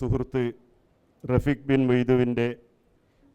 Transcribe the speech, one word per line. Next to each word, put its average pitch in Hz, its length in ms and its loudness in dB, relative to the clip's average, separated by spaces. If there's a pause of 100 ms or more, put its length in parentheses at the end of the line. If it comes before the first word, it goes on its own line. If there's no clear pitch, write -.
സുഹൃത്ത് 127 420 -4 (880)
റഫീഖ് 135 360 0
ബിൻ 135 200 4
മൊയ്തുവിൻ്റെ 123 580 2 (880)